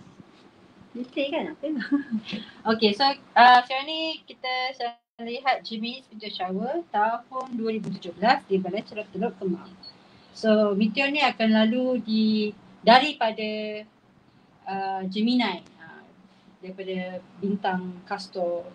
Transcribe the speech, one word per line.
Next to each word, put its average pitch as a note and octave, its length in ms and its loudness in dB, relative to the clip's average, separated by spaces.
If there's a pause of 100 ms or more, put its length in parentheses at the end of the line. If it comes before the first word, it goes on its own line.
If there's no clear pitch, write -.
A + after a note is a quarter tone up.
(960)
Ni A#3 100 -8
play C#4 240 -2
kan? C#4+ 220 -4
Apa? - 140 -12 (560)
<laughs> - 500 -6
Okey, A3 220 4
so, A#3 100 0 (320)
ah, B3 260 12
sekarang C4+ 280 -4
ni D#4+ 340 -4
kita B3+ 260 -10 (240)
sedang A#3+ 220 -6 (260)
lihat A#3+ 420 -2
Gemini A#3 440 -10
Meteor G#3+ 240 -14
Shower F#3+ 420 -4 (160)
tahun A#3 680 -2
dua A3+ 180 -2
ribu G#3 180 -6
tujuh F#3+ 240 -10
belas A3+ 300 2
di F#3+ 160 0
Balai F#3+ 220 -4
Cerap G#3+ 280 -12
Teluk G3+ 260 -4
Kemang. F3+ 340 -4 (640)
So G#3+ 420 -2
meteor A3+ 360 0
ni D4 100 -2
akan A#3+ 320 0
lalu B3 480 2
di, A3 240 0 (560)
daripada, G#3+ 1040 2 (840)
ah, F#3+ 400 -4
Gemini, A3 380 2 (340)
ah, - 260 -20 (560)
daripada F#3 600 -8 (200)
bintang F#3 640 -2
Castor F3+ 600 -4 (120)